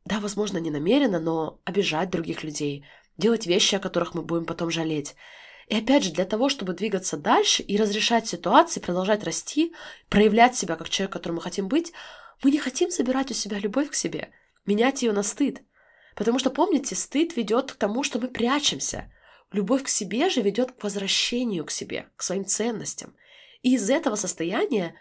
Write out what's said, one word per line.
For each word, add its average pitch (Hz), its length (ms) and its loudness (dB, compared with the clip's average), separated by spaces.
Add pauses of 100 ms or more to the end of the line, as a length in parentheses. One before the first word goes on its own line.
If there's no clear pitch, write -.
Да, 214 140 -2
возможно, 202 400 -2
не 165 100 -4
намеренно, 185 500 2
но 160 460 -2
обижать 175 460 0
других 165 320 -4
людей, 147 420 -6 (320)
делать 226 300 2
вещи, 190 280 4
о 190 40 0
которых 175 340 -2
мы 165 80 -2
будем 165 240 -2
потом 170 240 -4
жалеть. 160 460 -4 (520)
И - 80 0
опять 254 280 4
же, 185 80 -2
для 180 140 0
того, 220 220 2
чтобы 196 260 -2
двигаться 185 440 -2
дальше 277 460 2
и 196 120 0
разрешать 220 520 2
ситуации, 247 540 2
продолжать 190 420 0
расти, 294 500 -2 (360)
проявлять 220 460 6
себя 170 200 -2
как - 140 -10
человек, 190 240 -4
которым 170 240 -6
мы 165 40 -6
хотим 190 260 -4
быть, 302 240 0 (520)
мы 269 80 6
не 294 80 2
хотим 349 320 -2
забирать 254 400 -2
у - 20 -4
себя 202 240 -4
любовь 220 320 -2
к - 60 -6
себе, - 360 -4 (340)
менять 233 360 2
ее 233 120 2
на 202 100 0
стыд. - 400 -2 (520)
Потому 233 220 0
что, 262 140 0
помните, 311 440 0
стыд 320 400 0
ведет 233 360 0
к - 40 -16
тому, 226 280 -2
что - 160 -4
мы 247 80 -2
прячемся. 247 840 -2 (400)
Любовь 214 320 0
к - 60 -4
себе 220 400 0
же 294 120 0
ведет 202 300 0
к - 120 -14
возвращению 202 840 -2
к - 60 -6
себе, - 440 -6
к - 60 -20
своим 190 240 -2
ценностям. 208 720 -4 (480)
И 254 100 4
из 214 160 2
этого 277 260 2
состояния 196 840 -2